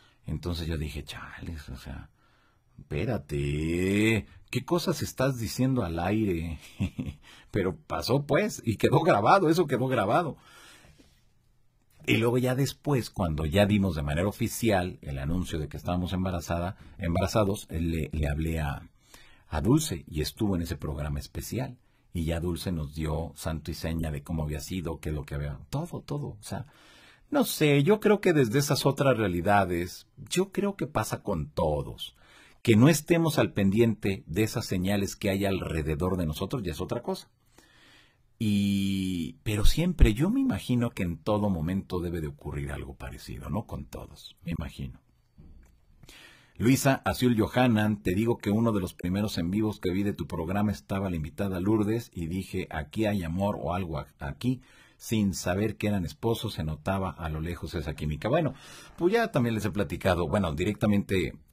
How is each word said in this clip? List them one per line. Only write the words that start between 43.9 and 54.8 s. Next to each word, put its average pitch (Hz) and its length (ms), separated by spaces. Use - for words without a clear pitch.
me 170 140
imagino. 67 460
Luisa 131 480
Azul 123 320
Johanan, 107 680
te 90 100
digo 113 240
que 104 140
uno 113 220
de 101 60
los 90 140
primeros 98 460
en 85 100
vivos 107 300
que 87 120
vi 98 120
de 101 100
tu 80 140
programa 95 440
estaba 98 380
la 87 60
invitada 90 440
Lourdes 107 540
y 85 140
dije, 131 420
"Aquí 85 380
hay 101 160
amor 92 360
o 71 140
algo 87 240
a-, 71 100
aquí", 120 420